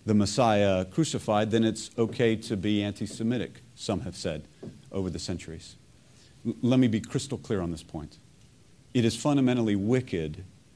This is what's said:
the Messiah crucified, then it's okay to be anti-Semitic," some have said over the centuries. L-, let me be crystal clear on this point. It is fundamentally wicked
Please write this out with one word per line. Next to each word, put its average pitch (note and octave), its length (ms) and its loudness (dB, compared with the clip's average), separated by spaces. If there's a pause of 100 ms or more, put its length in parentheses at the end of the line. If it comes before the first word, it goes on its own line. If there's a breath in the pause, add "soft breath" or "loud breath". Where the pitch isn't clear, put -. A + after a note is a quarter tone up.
the G#2+ 100 2
Messiah G2+ 720 4
crucified, A2 640 0
then A2+ 120 2
it's G#2+ 340 -2
okay A2+ 380 2
to A2 220 -4
be G#2 260 0
anti-Semitic," G#2+ 760 -4 (160)
some G2 240 -4
have - 160 -10
said D#2 320 -6 (420 loud breath)
over F#2 200 -4
the F2+ 80 -8
centuries. F2 580 -10 (720 soft breath)
L-, A#2 160 -4
let B2+ 180 4
me B2+ 80 6
be G#2 120 2
crystal - 380 -6
clear G2+ 220 -2
on E2+ 100 -2
this D#2+ 120 -8
point. - 340 -12 (800)
It A#2+ 100 4
is A2+ 100 4
fundamentally B2 600 2
wicked G2 680 -2 (320)